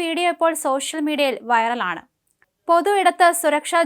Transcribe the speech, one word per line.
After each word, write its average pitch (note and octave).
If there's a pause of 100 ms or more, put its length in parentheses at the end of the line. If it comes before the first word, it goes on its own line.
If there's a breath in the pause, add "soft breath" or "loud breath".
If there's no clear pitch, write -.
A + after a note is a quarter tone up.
വീഡിയോ E4+
ഇപ്പോൾ E4 (140)
സോഷ്യൽ C#4
മീഡിയയിൽ C#4+ (140)
വൈറലാണ്. A3+ (680)
പൊതു E4+
ഇടത്ത് F4+ (140)
സുരക്ഷാ D4+